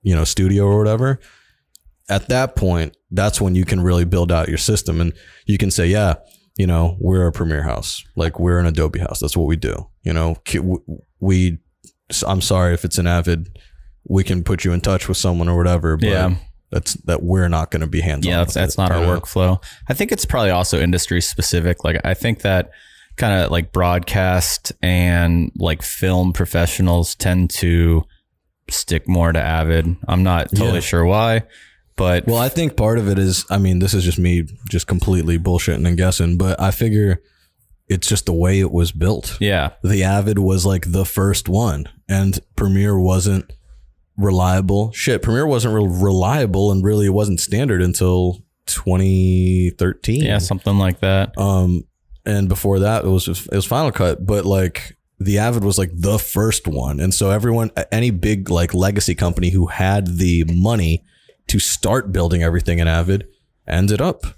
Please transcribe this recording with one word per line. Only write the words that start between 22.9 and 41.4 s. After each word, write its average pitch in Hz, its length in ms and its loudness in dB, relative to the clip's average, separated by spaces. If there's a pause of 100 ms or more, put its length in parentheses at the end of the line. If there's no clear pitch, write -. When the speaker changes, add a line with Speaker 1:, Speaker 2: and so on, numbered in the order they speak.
Speaker 2:
kinda, 98 340 0
like, 85 220 -2
broadcast 90 1000 0 (100)
and, 87 720 2
like, 85 260 -2
film 90 500 0
professionals 87 800 0
tend 90 360 0
to 85 520 2 (680)
stick - 360 -6
more 85 260 2
to 82 80 0
Avid. 80 560 0 (120)
I'm 90 160 2
not 87 260 0
totally 98 260 0
Speaker 1:
Yeah. 85 40 -2
Speaker 2:
sure 85 260 0
why, 113 360 2 (520)
but 90 320 0
Speaker 1:
Well, 117 120 2
I 123 100 0
think 165 260 -2
part 113 240 2
of 101 100 0
it 98 100 0
is, 95 320 0
I 98 80 0
mean, 92 220 2
this 95 140 0
is 95 80 2
just 87 160 0
me 87 280 2 (240)
just 87 180 -2
completely 85 500 0
bullshitting 85 480 0
and 87 100 2
guessing, 87 420 0
but 92 220 0
I 95 120 2
figure 104 480 2 (680)
it's 90 200 -2
just - 160 0
the 92 80 -2
way 90 280 2
it 95 120 0
was 87 200 2
built. 87 480 -2
Speaker 2:
Yeah. 98 300 0 (140)
Speaker 1:
The 98 180 2
Avid 98 360 2
was, 95 260 2
like, 90 280 0
the 95 120 0
first 95 460 -2